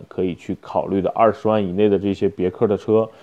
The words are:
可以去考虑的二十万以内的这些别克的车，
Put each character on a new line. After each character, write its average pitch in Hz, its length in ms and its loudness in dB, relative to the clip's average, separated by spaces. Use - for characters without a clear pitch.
可 - 160 -4
以 90 100 -2
去 - 260 -8
考 - 280 -4
虑 95 140 0
的 87 100 0
二 110 200 4
十 - 160 -6
万 107 160 2
以 90 100 -4
内 104 140 2
的 98 120 2
这 101 140 -2
些 98 160 -2
别 90 200 -2
克 - 160 0
的 101 120 2
车， 110 300 0